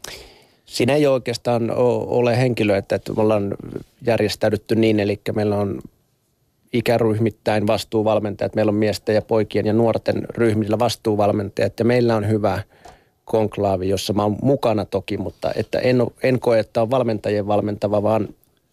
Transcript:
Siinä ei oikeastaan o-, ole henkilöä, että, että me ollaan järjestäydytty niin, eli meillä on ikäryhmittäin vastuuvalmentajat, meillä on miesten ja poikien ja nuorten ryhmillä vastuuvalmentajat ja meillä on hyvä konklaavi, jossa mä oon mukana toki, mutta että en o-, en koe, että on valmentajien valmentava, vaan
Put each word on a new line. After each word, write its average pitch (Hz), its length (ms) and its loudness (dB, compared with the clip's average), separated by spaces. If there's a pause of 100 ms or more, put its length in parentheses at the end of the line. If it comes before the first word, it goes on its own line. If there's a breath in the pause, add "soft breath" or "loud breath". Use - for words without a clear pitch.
(640 loud breath)
Siinä 127 280 0
ei 147 140 4
oikeastaan 120 640 -2
o-, 117 340 0 (140)
ole 120 180 2
henkilöä, 110 400 2
että, 101 180 -2
että 101 180 -6
me 110 80 -2
ollaan 104 320 0 (540)
järjestäydytty 107 680 0
niin, 110 240 4
eli 101 200 -2 (160)
meillä 104 220 -2
on 101 240 -4 (920)
ikäryhmittäin 110 960 0
vastuuvalmentajat, 107 880 -2
meillä 107 140 2
on 101 60 0
miesten 107 400 0
ja 107 60 2
poikien 107 440 -2
ja 107 80 0
nuorten - 560 0
ryhmillä 107 500 0
vastuuvalmentajat 104 1000 -2
ja 113 60 0
meillä 120 300 2
on 104 120 -2
hyvä 101 340 0 (640 loud breath)
konklaavi, 98 640 0
jossa 95 240 -2
mä 104 100 2
oon 104 180 0
mukana 117 440 2
toki, 101 320 -4
mutta - 380 -6
että - 240 -4
en 127 220 2
o-, 117 120 -2 (100)
en 127 160 2
koe, 117 200 4
että 113 220 -2
on 113 100 0
valmentajien 107 560 0
valmentava, 104 560 0
vaan 107 240 2 (460)